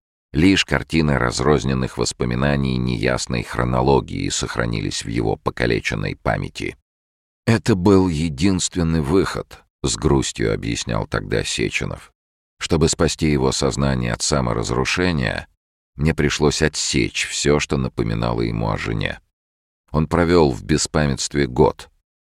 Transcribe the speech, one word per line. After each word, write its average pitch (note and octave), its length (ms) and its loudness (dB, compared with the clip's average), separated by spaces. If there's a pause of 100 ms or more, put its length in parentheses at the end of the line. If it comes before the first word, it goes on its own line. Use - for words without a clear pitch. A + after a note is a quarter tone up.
(340)
Лишь F2+ 320 4
картины D2 540 0
разрозненных B1+ 800 0
воспоминаний C2 800 -2
неясной B1 640 -2
хронологии A#1+ 840 0
сохранились A1 760 -4
в G#1 40 -8
его A1 260 -2
покалеченной G#1+ 800 -4
памяти. G1+ 600 -6 (720)
"Это A2+ 300 4
был F#2 320 6
единственный E2 960 0
выход", — - 600 0 (200)
с - 120 0
грустью A#1+ 600 0
объяснял G#1+ 500 -4
тогда G1+ 380 -4
Сеченов. - 680 -4 (480)
"Чтобы D#2+ 300 2
спасти D#2+ 400 0
его C2 220 2
сознание C2+ 600 -2
от - 120 -6
саморазрушения, B1 1200 -2 (480)
мне D#2 200 0
пришлось D2 480 2
отсечь - 640 -2
всё, C#2+ 320 0
что - 180 -2
напоминало A#1 640 -2
ему A1 300 -2
о G#1 60 -4
жене". G1+ 420 -6 (720)
Он D#2 160 0
провёл E2+ 440 4
в G1+ 120 -6
беспамятстве C#2+ 840 0
год, B1 420 2 (320)